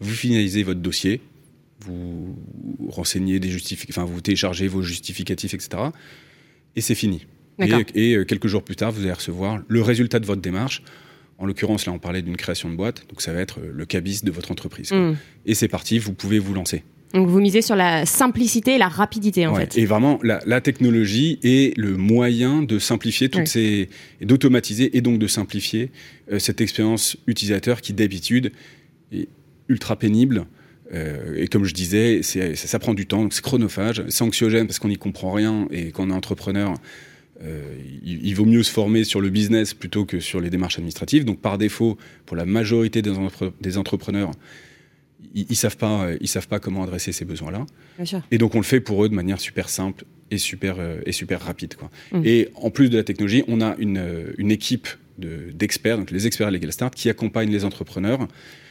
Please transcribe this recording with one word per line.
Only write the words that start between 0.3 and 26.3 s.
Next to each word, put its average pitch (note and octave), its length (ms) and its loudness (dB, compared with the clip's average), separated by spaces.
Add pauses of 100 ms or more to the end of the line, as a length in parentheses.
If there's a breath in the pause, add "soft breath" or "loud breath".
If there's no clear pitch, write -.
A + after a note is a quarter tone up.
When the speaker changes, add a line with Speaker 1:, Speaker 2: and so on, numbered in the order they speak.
Speaker 1:
votre F#2 160 -2
dossier, F#2+ 400 -2 (580)
vous F2 580 -10 (520)
renseignez F#2+ 500 0
des F#2 100 -2
justifi-, F2+ 420 -6
enfin, F2+ 140 -4
vous F2 160 -6
téléchargez F#2+ 460 0
vos F#2 160 -2
justificatifs, F2+ 720 -6
et F2 60 -6
cetera, A#2+ 320 -6 (840 soft breath)
et A2+ 60 -4
c'est A2+ 140 2
fini. F#2 320 -2 (320)
Speaker 2:
D'accord. A2 220 4 (140)
Speaker 1:
Et, A2+ 180 4
et, A2 40 4
euh, F#2+ 80 2
quelques G#2+ 220 -2
jours G2+ 160 0
plus - 140 -10
tard, A2+ 160 -2
vous G#2+ 100 -6
allez F#2 100 -2
recevoir F#2+ 560 -4
le A2+ 140 4
résultat A#2 380 2
de G#2+ 40 -4
votre G2+ 160 -2
démarche. F#2+ 420 -4 (540 loud breath)
En F#2 80 -10
l'occurrence, G#2 400 0
là, F2+ 80 -4
on F2 60 -6
parlait F2 240 -6
d'une F2 160 -6
création F2 320 -6
de E2 40 -6
boîte, G#2 360 -4
donc - 100 -12
ça E2 140 -6
va F2 60 -2
être, F#2 200 -8
euh, D#2 140 -10
le D2 100 -8
cabis G2 400 -4
de G2 60 0
votre F2 200 -6
entreprise, - 380 -10
quoi. F#3 220 4
Speaker 2:
Mm. D#3 60 0 (280 loud breath)
Speaker 1:
Et A2+ 100 2
c'est G#2+ 140 2
parti, A2 300 0
vous G2+ 160 -4
pouvez G#2 240 2
vous G2 160 -2
lancer. F2+ 280 -4 (300)
Speaker 2:
Donc F#3 160 6
vous F#3+ 140 6
misez G3+ 180 6
sur A3+ 160 2
la E3+ 300 2
simplicité B3 720 2
et - 20 4
la F#3+ 100 4
rapidité, G3 580 0
en D#3 60 2
Speaker 1:
Ouais, F#2 140 2
Speaker 2:
fait. - 100 -4
Speaker 1:
et A2+ 80 6
vraiment, A2+ 380 4
la, A2 240 2
la B2 160 2
technologie A#2+ 800 2
est C3 340 4
le G2 220 0
moyen B2 640 4
de A2+ 160 0
simplifier A#2+ 500 0
toutes F3+ 140 0
Speaker 2:
Oui. D#3 60 0
Speaker 1:
ces, G#2 400 0 (340 loud breath)
et - 20 -8
d'automatiser B2+ 720 4
et B2 60 4
donc A#2 160 4
de G#2+ 80 2
simplifier, G#2+ 640 -2 (420 loud breath)